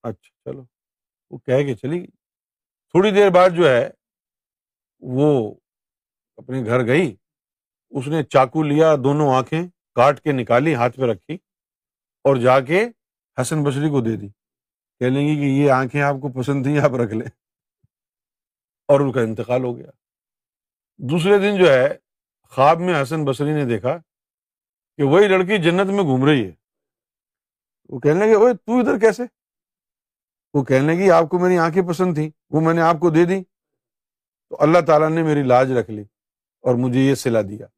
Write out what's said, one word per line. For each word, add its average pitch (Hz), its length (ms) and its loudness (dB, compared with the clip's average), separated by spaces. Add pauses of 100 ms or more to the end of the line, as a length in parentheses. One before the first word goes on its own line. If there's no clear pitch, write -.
اچھا، - 480 -16
چلو، 135 140 -16 (640)
وہ - 80 -18
کہہ 131 280 -2
کے 131 80 -6
چلی 147 240 -8
گئی۔ - 120 -14 (800)
تھوڑی 196 200 2
دیر 196 200 4
بعد 180 260 6
جو 170 120 4
ہے 120 220 2 (1080)
وہ 131 560 -2 (800)
اپنے 127 300 -10
گھر 120 200 -2
گئی، 127 300 0 (720)
اس 139 180 -10
نے 156 140 -4
چاقو 135 400 0
لیا، 156 320 2 (100)
دونوں 143 300 0
آنکھیں 156 340 -4 (260)
کاٹ 127 260 2
کے 151 120 -4
نکالی، 131 420 0
ہاتھ 120 220 -4
پہ 131 60 -6
رکھی 117 320 -6 (920)
اور 139 120 2
جا 127 240 2
کے 175 280 -2 (520)
حسن 147 240 -4
بصری 143 260 -2
کو 143 100 0
دے 113 160 -4
دی، 101 120 -14 (720)
کہنے 123 120 -2
لگی 143 240 -2
کہ، 143 100 -4
"یہ 139 260 2
آنکھیں 131 320 0
آپ 143 200 0
کو 131 200 -8
پسند 139 200 -4
تھیں، 147 160 0
آپ 139 160 0
رکھ 117 200 -4
لیں۔" 113 140 -8 (1600)
اور 139 120 4
ان 139 120 -2
کا 131 80 -2
انتقال 120 440 -4
ہو 123 120 -8
گیا۔ - 140 -20 (1080)
دوسرے 175 400 0
دن 196 200 0
جو 175 140 6
ہے 131 160 2 (540)
خواب 151 360 2
میں 170 240 -2
حسن 151 220 -6
بصری 143 280 -4
نے 147 120 -2
دیکھا 120 320 -4 (1000)
کہ 147 60 -4
وہی 175 260 4
لڑکی 190 340 0
جنت 175 240 0
میں 196 160 -2
گھوم 131 220 0
رہی 139 220 2
ہے۔ 87 60 -14 (1400)
وہ 131 120 -14
کہنے 151 200 0
لگے، 220 140 4
"اوئے، 226 200 4
تو 226 240 -4
ادھر 226 200 0
کیسے؟" 220 240 2 (1300)
وہ 139 100 0
کہنے 135 220 0
لگی، 180 240 2
"آپ 165 200 4
کو 180 80 -2
میری 180 200 2
آنکھیں 170 240 0
پسند 175 320 -4
تھیں، 151 160 -6 (200)
وہ 151 100 0
میں 160 140 0
نے 170 60 0
آپ 165 200 2
کو 170 100 2
دے 160 140 4
دی، 185 200 -4 (1040)
تو - 140 -16
اللہ 160 240 2
تعالیٰ 156 240 2
نے 165 120 -2
میری 151 200 0
لاج 131 300 2
رکھ 113 180 -2
لی 107 120 -12 (580)
اور 127 140 0
مجھے 123 260 -2
یہ 135 140 2
صلہ 117 240 -2
دیا۔" 107 280 -8 (120)